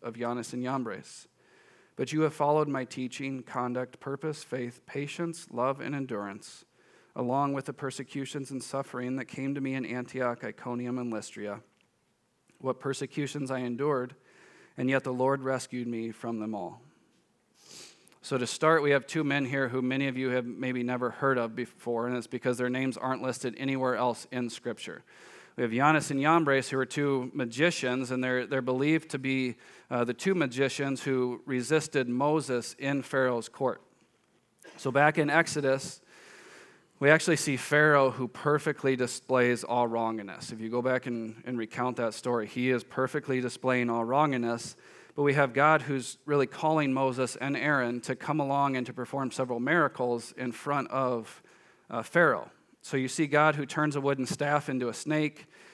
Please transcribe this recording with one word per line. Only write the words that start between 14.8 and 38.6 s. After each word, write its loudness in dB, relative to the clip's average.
yet 2
the -2
Lord 2
rescued -4
me -4
from -6
them -4
all." -10
So -2
to 0
start, 4
we 4
have 4
two -2
men 2
here 0
who -2
many 0
of -6
you -2
have 0
maybe -4
never -2
heard 2
of -2
before, -4
and -2
it's -8
because -2
their 0
names -2
aren't -2
listed -4
anywhere 0
else -2
in -4
Scripture. -10
We 0
have 0
Jannes 4
and 0
Jambres, 4
who -2
are 2
two 0
magicians, 0
and 0
they're, 0
they're -2
believed 2
to -4
be, -2
uh, 2
the 0
two 0
magicians 0
who 0
resisted 0
Moses 0
in -2
Pharaoh's 0
court. -2
So -4
back 6
in 2
Exodus, 2
we 6
actually 6
see 0
Pharaoh 6
who -4
perfectly 0